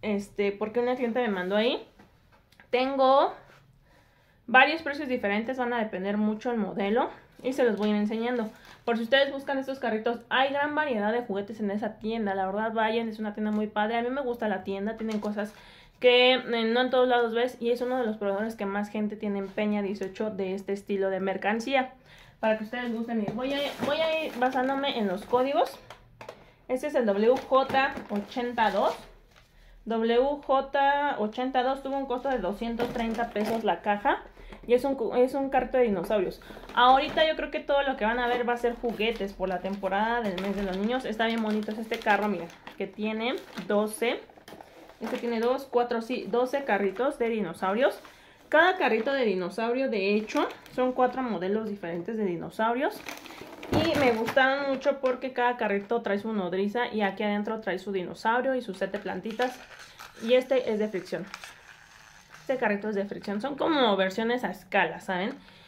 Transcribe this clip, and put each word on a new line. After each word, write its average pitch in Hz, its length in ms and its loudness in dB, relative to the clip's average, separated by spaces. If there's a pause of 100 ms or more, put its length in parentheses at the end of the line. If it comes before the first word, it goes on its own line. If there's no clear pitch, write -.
este, 202 500 -2
porque 214 280 -2
una 247 160 2
cliente 247 260 0
me 233 80 2
mandó 185 260 -2
ahí. 240 320 0 (840)
Tengo 269 600 4 (1160)
varios 294 300 6
precios 285 260 -6
diferentes, 233 520 -2
van 240 140 0
a 240 40 0
depender 202 400 -2
mucho 214 320 0
el 240 80 0
modelo 208 540 0 (320)
y 262 100 -2
se 262 100 2
los 214 140 2
voy 214 120 0
a - 20 2
ir 208 60 2
enseñando. 220 520 -2 (340)
Por 233 140 0
si 233 60 -2
ustedes 277 280 4
buscan 277 280 -4
estos 262 180 -6
carritos, 226 520 -2
hay 269 220 4
gran 285 220 0
variedad 240 380 0
de 240 100 0
juguetes 202 380 -6
en 208 100 -2
esa 208 300 -4
tienda. 214 340 -2
La 190 140 0
verdad, 214 260 -2
vayan, 226 360 0
es 214 100 -12
una 208 160 -6
tienda 214 160 -2
muy 214 160 0
padre. 214 320 0
A - 20 -2
mí 240 80 -2
me 269 120 -2
gusta 240 260 -4
la 202 160 -2
tienda, 202 340 -4
tienen 220 220 -4
cosas 208 340 -6 (460)
que, 247 340 8
eh, 247 80 2 (320)
no 240 80 4
en 254 80 2
todos 254 180 4
lados 240 280 2
ves 247 240 0
y 233 100 -2
es 240 120 0
uno 247 160 -2
de 240 100 0
los 214 100 -4
proveedores 208 380 -2
que 208 100 -6
más 208 240 -2
gente 214 260 -4
tiene 208 220 -4
en 196 120 -6
Peña 208 340 0
dieciocho 196 480 -4
de 190 240 -4
este 196 180 -4
estilo 196 380 -2
de 190 80 -2
mercancía. 220 720 0 (460)
Para 220 180 2
que 214 60 -6
ustedes 240 280 -6
gusten 226 300 -2
ir. 196 120 -2
Voy 254 200 -2
a, 277 60 0 (260)
voy 285 120 0
a 320 280 0
ir 233 140 -6
basándome 262 580 0
en 214 100 0
los 190 180 -2
códigos. 277 520 2 (880)
Este 254 200 -2
es 285 80 -4
el 254 100 4
W 214 320 4
J 269 560 2 (160)
ochenta 233 600 0
y 185 40 -2
dos. 254 220 2 (920)
W 226 320 2 (260)
J 277 760 2
ochenta 254 420 0
y - 20 2
dos 269 200 0
tuvo 269 140 -4
un 269 100 -4
costo 254 220 -4
de 254 100 0
doscientos 226 500 -4
treinta 226 400 -2
pesos 220 340 -2
la 180 200 2
caja. 208 400 0 (440)
Y 233 60 4
es 247 100 4
un 277 120 0
cu-, 226 200 -4
es 254 180 4
un 277 160 -2
carrito 254 280 0
de 247 80 6
dinosaurios. 196 560 0 (340)
Ahorita 277 520 6
yo 320 80 0
creo 311 140 -4
que 302 100 -4
todo 277 240 2
lo 269 140 0
que 208 80 -2
van 233 140 0
a 247 80 0
ver 240 200 0
va 240 60 2
a 233 40 0
ser 233 180 0
juguetes 214 580 -2
por 185 160 -4
la 180 100 -2
temporada 202 640 0
del 190 200 -2
mes 196 140 -2
de 202 80 -4
los 190 140 -4
niños. 247 280 0
Está 220 200 -2
bien 226 160 0
bonito, 214 300 -2
es 214 80 -6
este 226 180 -6
carro, 208 300 2
miren, 170 200 -4 (300)
que 196 80 -4
tiene 220 500 -4 (320)
doce. 214 520 0 (840)
Este 226 160 -6
tiene 233 220 -4
dos, 254 300 0
cuatro, 240 320 2
sí, 226 280 -4
doce 254 360 0
carritos 202 520 0
de 233 120 0
dinosaurios. 208 720 0 (500)
Cada 359 280 6
carrito 247 360 2
de 262 120 2
dinosaurio, 226 640 0
de 208 260 2
hecho, 294 320 0 (280)
son 254 160 2
cuatro 254 320 2
modelos 208 460 -2
diferentes 180 480 -6
de 214 80 0
dinosaurios. 220 760 -2 (720)
Y 311 260 2
me 262 140 6
gustaron 269 600 2
mucho 269 280 0
porque 254 340 -2
cada 240 240 2
carrito 208 440 0
trae 202 180 -2
su 220 140 -6
nodriza 202 540 -2
y 214 140 -2
aquí 196 220 0
adentro 208 380 -2
trae 185 180 -4
su 202 120 -8
dinosaurio 226 640 0
y 254 60 -2
su 196 140 -8
set 190 160 -2
de 202 80 -4
plantitas. 214 600 -4 (640)
Y 226 100 4
este 254 380 2
es 214 80 0
de 214 100 0
fricción. 180 360 -6 (1160)
Este 262 160 -2
carrito 214 320 0
es 214 60 -2
de 196 100 0
fricción. 202 360 -6
Son 277 140 -4
como 277 400 4
versiones 226 480 0
a 196 60 -2
escala, - 520 0
¿saben? 196 340 -4 (320)